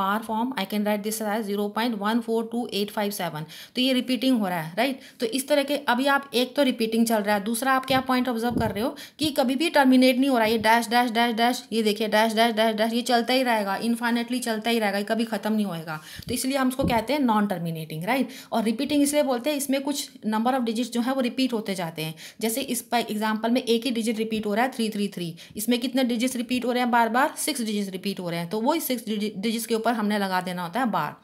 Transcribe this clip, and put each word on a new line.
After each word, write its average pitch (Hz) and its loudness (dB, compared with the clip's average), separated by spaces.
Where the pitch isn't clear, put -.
bar 202 0
form, 233 -2
I 190 -2
can 208 0
write 208 0
this 214 -6
as 214 -2
zero 202 -2
point 226 -2
one 220 0
four 226 0
two 240 -4
eight 202 -4
five 202 -2
seven। 185 -4
सेवन, 156 -8
तो 247 -2
ये 262 4
रिपीटिंग 254 2
हो 196 0
रहा 175 -2
है, 160 -8
राइट? 262 0
तो 247 -2
इस 262 -4
तरह 294 4
के 277 -2
अभी 247 2
आप 277 2
एक 254 0
तो 285 4
रिपीटिंग 226 2
चल 226 2
रहा 208 2
है, 196 0
दूसरा 233 0
आप 262 2
क्या 262 4
पॉइंट 254 0
ऑब्जर्व 240 -2
कर 220 0
रहे 202 -2
हो 285 -2
कि 302 0
कभी 269 2
भी 320 0
टर्मिनेट 254 6
नहीं 277 4
हो 254 4
रहा 220 4
है, 220 2
ये 233 2
डैश, 220 4
डैश, 240 4
डैश, 233 2
डैश, 240 2
ये 226 2
देखिए 214 2
डैश, 214 4
डैश, 226 4
डैश, 220 2
डैश, 220 0
ये 240 0
चलता 240 2
ही 262 4
रहेगा, 214 0
इनफाइनाइटली 233 0
चलता 226 -2
ही 233 2
रहेगा, 202 0
ये 202 -2
कभी 226 0
ख़त्म 214 -2
नहीं 214 0
होएगा। 165 -8
तो 240 -4
इसलिए 262 -2
हम 262 2
उसको 247 -2
कहते 220 0
हैं 302 0
नॉन 214 4
टर्मिनेटिंग, 165 -4
राइट? 262 0
और 226 0
रिपीटिंग 285 2
इसलिए 294 2
बोलते 254 0
हैं, 294 0
इसमें 277 0
कुछ 285 -4
number 220 2
of 254 0
digits 233 -2
जो 240 0
है 254 0
वो 269 -2
रिपीट 247 0
होते 208 -4
जाते 165 -6
हैं। 160 -6
जैसे 226 -2
इस 240 -6
पर 233 -2
एग्जांपल 220 -2
में 247 2
एक 226 2
ही 269 0
डिजिट 226 -2
रिपीट 220 -2
हो 208 0
रहा 233 2
है, 262 -2
थ्री 226 -2
थ्री 202 -2
थ्री, 175 -8
इसमें 240 0
कितने 262 0
डिजिट्स 247 -2
रिपीट 247 -2
हो 247 0
रहे 247 0
हैं 240 0
बार 233 4
बार? 262 2
सिक्स 262 -4
डिजिट्स 208 -2
रिपीट 190 -6
हो 175 -4
रहे 170 -2
हैं, 170 -6
तो 214 -4
वो 269 2
इस 330 -2
सिक्स 247 -4
डिजिट्स 214 -2
के 233 0
ऊपर 220 0
हमने 208 0
लगा 185 0
देना 180 -6
होता 175 -4
है 247 0
बार, 165 -2